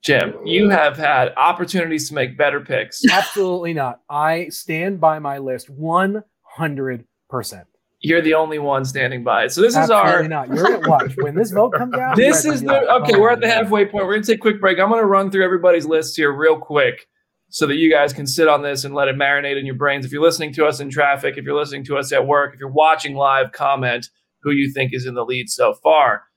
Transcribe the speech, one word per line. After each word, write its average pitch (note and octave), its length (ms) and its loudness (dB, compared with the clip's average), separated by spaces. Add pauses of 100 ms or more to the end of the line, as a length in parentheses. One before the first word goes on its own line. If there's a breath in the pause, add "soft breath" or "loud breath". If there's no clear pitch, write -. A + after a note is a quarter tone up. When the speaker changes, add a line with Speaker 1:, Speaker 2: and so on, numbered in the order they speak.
Speaker 1:
Jim, A#2 340 0 (100)
you G3 240 2
have D3+ 280 2
had C#3+ 380 0
opportunities E3 720 0
to D3 60 -14
make C3 220 -4
better C#3+ 240 0
picks. - 400 -6 (100)
Speaker 2:
Absolutely F#3 640 -2
not. C3 360 -6
I D#3+ 400 -2
stand E3+ 520 -6
by D#3 180 2
my C#3 200 -8
list C3 300 -8
one F3 540 -2 (200)
hundred C3+ 600 -8 (240)
percent. G#2+ 380 -10 (340)
Speaker 1:
You're E3 200 2
the D#3 140 2
only D#3 240 -2
one C#3 260 -2
standing C3 380 -4
by A#2 220 0
it. B2+ 60 -4
So D#3+ 100 0
this A#3 100 4
is B3+ 60 0
Speaker 2:
Absolutely G#3+ 340 4
Speaker 1:
our F3 160 2
Speaker 2:
not. D3 220 -6
You're C#3 260 2
at D#4+ 120 -4
watch. C#3 300 2
When D3 160 -4
this G#3 160 0
vote G#3 240 2
comes A#3+ 220 -4
out, B3+ 200 -2
Speaker 1:
This C4+ 300 2
Speaker 2:
you're D4+ 80 0
Speaker 1:
is B3+ 80 -4
Speaker 2:
at - 60 -6
Speaker 1:
the, C4+ 200 2
Speaker 2:
watch. B3+ 220 4
Speaker 1:
okay, G#3 100 6
we're A3 120 6
at A#3 80 0
the A3+ 80 0
Speaker 2:
Oh, - 20 2
Speaker 1:
halfway G#3+ 360 2
point. G3+ 200 -4
We're F#3+ 80 -2
gonna G#3+ 120 -2
take A3 120 2
a G#3+ 40 -12
quick G#3 200 0
break. F#3+ 180 2
I'm G3 100 4
gonna A3+ 160 2
run G3 260 2
through F#3+ 120 2
everybody's F3 440 2
lists D#3 280 -2
here D3 160 2
real D#3 280 2
quick C#3 480 -2 (420)
so - 160 -2
that C#3+ 120 0
you D#3+ 120 4
guys D3 240 4
can C#3+ 140 -10
sit D#3+ 200 2
on D3 140 4
this C#3+ 220 -6
and C#3 100 -10
let C#3+ 140 0
it C3+ 80 -2
marinate C#3+ 440 -2
in C3+ 60 -8
your C3 100 -8
brains. C#3 300 -2
If C3 60 -10
you're D3 100 -4
listening D#3+ 320 0
to D3+ 140 2
us C#3 120 -2
in C#3+ 120 -10
traffic, C#3 460 0
if C#3 80 -12
you're C#3+ 120 -4
listening C#3+ 280 -6
to C#3+ 120 -4
us C3+ 160 -6
at C3+ 140 0
work, C#3+ 260 0
if B2+ 60 -20
you're C3+ 100 -12
watching D3+ 460 0
live, C3+ 380 0
comment C3 560 -4 (340)
who D3 80 -2
you C#3 200 0
think C3+ 220 -4
is B2+ 140 -6
in B2 80 -10
the A#2+ 100 -4
lead B2 240 -8
so A2+ 240 0
far. C#3+ 520 2 (120)